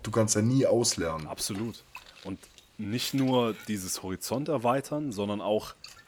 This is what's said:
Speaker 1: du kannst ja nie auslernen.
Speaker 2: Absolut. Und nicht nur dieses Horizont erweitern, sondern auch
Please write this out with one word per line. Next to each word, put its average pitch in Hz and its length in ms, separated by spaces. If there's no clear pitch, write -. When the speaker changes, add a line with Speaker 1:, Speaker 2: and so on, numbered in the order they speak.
Speaker 1:
du 110 80
kannst 110 240
ja 107 80
nie 127 240
auslernen. 82 640
Speaker 2:
Absolut. 107 560
Und 95 140
nicht 107 340
nur 127 420
dieses 95 340
Horizont 110 460
erweitern, 135 640
sondern 104 300
auch 104 320